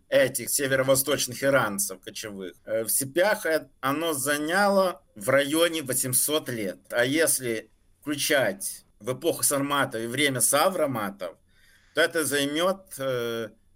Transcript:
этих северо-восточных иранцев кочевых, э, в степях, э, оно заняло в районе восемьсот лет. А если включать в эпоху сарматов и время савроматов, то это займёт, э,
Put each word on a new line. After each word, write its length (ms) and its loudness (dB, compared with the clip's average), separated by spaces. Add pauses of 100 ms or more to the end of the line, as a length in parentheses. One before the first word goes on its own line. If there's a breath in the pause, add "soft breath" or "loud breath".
этих 400 2
северо-восточных 960 0
иранцев 580 0
кочевых, 540 -12 (100)
э, 200 -2
в 40 -12
степях, 560 0
э, 240 0 (120)
оно 340 -2
заняло 880 2 (140)
в 120 -10
районе 540 2
восемьсот 680 0
лет. 300 -6 (120)
А 140 2
если 680 0 (300)
включать 880 -2 (140)
в 120 -4
эпоху 300 -2
сарматов 580 0
и 60 -4
время 340 0
савроматов, 960 0 (580 soft breath)
то 60 0
это 240 2
займёт, 600 0 (120)
э, 520 -4 (260)